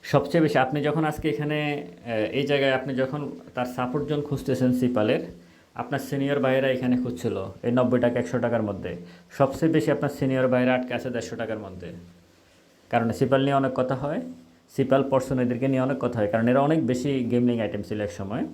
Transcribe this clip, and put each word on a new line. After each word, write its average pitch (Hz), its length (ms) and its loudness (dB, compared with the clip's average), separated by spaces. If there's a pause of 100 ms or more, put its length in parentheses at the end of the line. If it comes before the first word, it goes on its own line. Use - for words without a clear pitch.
সবচেয়ে 156 400 2
বেশি 147 160 2
আপনি 143 240 0
যখন 151 220 0
আজকে 151 240 -2
এখানে, 147 580 -2
আহ, - 240 -14
এই 113 360 0
জায়গায় 135 260 2
আপনি 131 220 -2
যখন 131 360 -2 (240)
তার 123 120 -2
সাপোর্ট 143 420 -2
জোন 147 140 0
খুঁজতেছেন 127 500 0
সিপালের, 123 480 2 (540)
আপনার 123 260 -6
সিনিয়র 139 400 -2
ভাইয়েরা 131 280 2
এখানে 127 280 2
খুঁজছিল 101 560 -4 (100)
এই 120 100 0
নব্বই 123 280 4
টাকা, 123 200 2
একশো 123 180 -2
টাকার 117 240 0
মধ্যে। 92 340 -6 (340)
সবচেয়ে 139 420 2
বেশি 156 180 2
আপনার 143 200 0
সিনিয়র 131 380 0
ভাইয়েরা 127 260 4
আটকে 123 200 -2
আছে 123 160 -4
দেড়শো 117 260 -6
টাকার 110 220 -4
মধ্যে, 92 280 -12 (1040)
কারণ 117 220 2
সিপাল 139 280 4
নিয়ে 139 140 2
অনেক 135 200 2
কথা 127 200 0
হয়, 143 260 -4 (560)
সিপাল 135 260 4
পর্সন 135 360 0
এদেরকে 123 300 0
নিয়ে 131 120 2
অনেক 131 200 0
কথা 120 180 -2
হয়, 104 100 2
কারণ 113 200 2
এরা 131 120 6
অনেক 147 260 2
বেশি 127 440 0
গেমলিং 120 300 2
আইটেম 104 220 -2
ছিল 107 180 -6
এক 104 120 -2
সময়। 101 420 -6